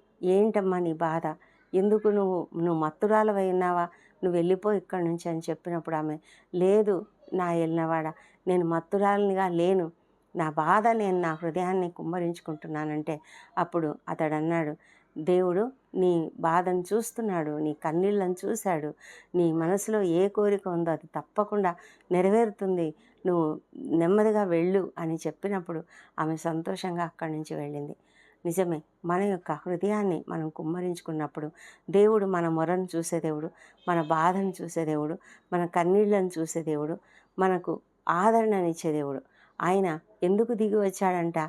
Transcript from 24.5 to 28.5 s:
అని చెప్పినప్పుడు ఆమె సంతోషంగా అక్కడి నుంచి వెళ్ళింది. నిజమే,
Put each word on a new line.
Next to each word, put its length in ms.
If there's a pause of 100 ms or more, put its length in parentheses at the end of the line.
అని 180
చెప్పినప్పుడు 680 (360)
ఆమె 180
సంతోషంగా 640
అక్కడి 280
నుంచి 240
వెళ్ళింది. 400 (500)
నిజమే, 360 (240)